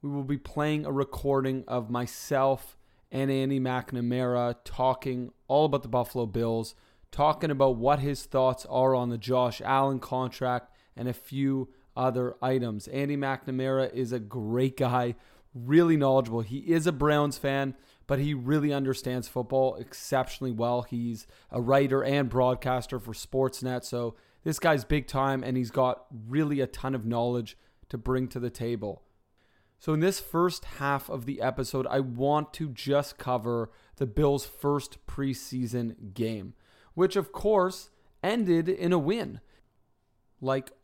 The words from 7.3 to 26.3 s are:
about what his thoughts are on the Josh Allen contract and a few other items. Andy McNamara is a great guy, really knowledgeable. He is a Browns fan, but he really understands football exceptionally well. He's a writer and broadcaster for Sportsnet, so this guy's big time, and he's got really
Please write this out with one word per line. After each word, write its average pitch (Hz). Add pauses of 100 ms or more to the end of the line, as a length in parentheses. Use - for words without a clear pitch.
about 135
what 135
his 139
thoughts 131
are 131
on 123
the 120
Josh 123
Allen 135
contract 127 (220)
and 120
a 127
few 135 (280)
other 127
items. 123
Andy 143
McNamara 131
is 123
a 123
great 117
guy, 123 (400)
really 156
knowledgeable. 131
He 113
is 165
a 175
Browns 147
fan, 139 (320)
but 143
he 143
really 143
understands 131
football 131
exceptionally 127
well. 120
He's 117 (240)
a 123
writer 135
and 139
broadcaster 127
for 110
Sportsnet, 127
so 120 (260)
this 160
guy's 151
big 147
time, 135
and 127
he's 123
got 127 (200)
really 143